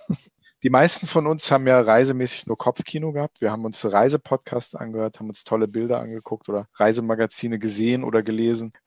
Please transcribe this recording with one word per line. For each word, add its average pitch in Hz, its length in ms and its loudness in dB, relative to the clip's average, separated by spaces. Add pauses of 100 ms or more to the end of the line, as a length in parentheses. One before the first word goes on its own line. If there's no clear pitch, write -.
(640)
Die 127 80 2
meisten 156 340 4
von 156 220 0
uns 156 240 0
haben 135 160 4
ja 127 120 8
reisemäßig 127 680 2
nur 113 100 -4
Kopfkino 156 540 -4
gehabt. 147 300 -6
Wir 107 100 0
haben 113 120 -8
uns 110 220 -8
Reisepodcasts 123 880 0
angehört, 110 460 -8
haben 110 100 -10
uns - 140 -14
tolle 110 240 0
Bilder 117 320 -2
angeguckt 113 500 -12
oder 101 240 -4
Reisemagazine 113 880 0
gesehen 113 440 -2
oder 113 200 0
gelesen. 113 500 -2 (140)